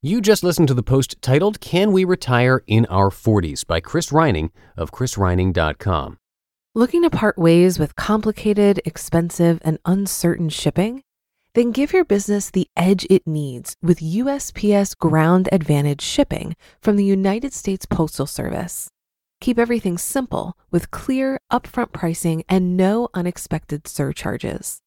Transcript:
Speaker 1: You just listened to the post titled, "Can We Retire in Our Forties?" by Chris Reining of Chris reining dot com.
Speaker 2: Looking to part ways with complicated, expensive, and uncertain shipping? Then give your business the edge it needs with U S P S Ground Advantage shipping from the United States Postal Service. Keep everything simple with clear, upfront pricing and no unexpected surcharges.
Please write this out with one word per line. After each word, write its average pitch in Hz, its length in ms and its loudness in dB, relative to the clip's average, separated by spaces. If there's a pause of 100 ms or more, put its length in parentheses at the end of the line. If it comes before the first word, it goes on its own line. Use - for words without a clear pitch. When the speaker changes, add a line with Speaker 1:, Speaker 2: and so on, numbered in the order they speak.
Speaker 1:
You 196 200 0
just 208 200 4
listened 170 260 2
to 135 40 2
the 120 100 0
post 131 380 0
titled, 165 400 2
"Can 196 320 0
We 185 140 4
Retire 127 600 2
in 110 200 4
Our 95 240 2
Forties?" 95 540 0
by 82 160 0
Chris - 300 -4
Reining 110 400 2 (240)
of 82 180 -8
Chris - 260 -6
reining 92 340 2
dot 80 240 0
com. 80 400 -4 (580)
Speaker 2:
Looking 254 280 2
to 339 80 2
part - 260 0
ways 170 420 4
with 151 180 -4
complicated, 208 920 0
expensive, 170 760 0
and 156 220 -2
uncertain 175 640 -2
shipping? 214 540 -2 (500)
Then 240 180 2
give 269 220 -2
your 370 140 4
business 202 420 0
the - 180 0 (120)
edge 185 320 2
it 190 160 4
needs 143 560 -8
with 170 180 2
U 202 300 -2
S 277 220 -6
P 208 200 0
S 202 220 2
Ground 165 580 2
Advantage 147 480 0
shipping - 560 -2 (240)
from 208 160 2
the 202 80 2
United 196 480 0
States - 320 -6
Postal 156 420 -4
Service. - 640 -8 (540)
Keep 233 160 0
everything 226 400 0
simple - 580 -4 (140)
with 170 200 0
clear, 269 480 -4 (140)
upfront - 400 -4
pricing 165 560 -4
and 185 260 2
no 202 380 0
unexpected 165 760 -6
surcharges. - 1000 -6